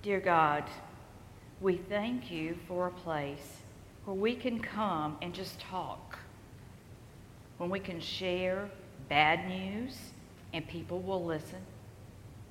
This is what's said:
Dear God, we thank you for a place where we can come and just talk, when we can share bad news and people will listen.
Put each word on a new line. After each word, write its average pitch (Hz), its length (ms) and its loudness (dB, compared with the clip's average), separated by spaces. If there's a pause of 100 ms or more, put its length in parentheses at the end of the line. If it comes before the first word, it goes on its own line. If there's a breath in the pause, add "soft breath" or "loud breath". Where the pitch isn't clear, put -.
Dear 196 180 4
God, 160 420 8 (960)
we 190 160 6
thank 208 540 0
you 165 260 0 (120)
for 180 180 2
a 180 60 0
place 151 640 -2 (480)
where 196 120 -2
we 214 180 4
can 240 260 0
come 165 600 2
and 170 140 -2
just 180 260 -6
talk, - 580 -4 (1400)
when 175 100 0
we 190 120 2
can 185 200 -4
share 185 680 2 (380)
bad 156 400 8
news 196 460 -2 (600)
and 165 120 -2
people 170 340 -4
will 185 240 2
listen. 165 360 -2 (920)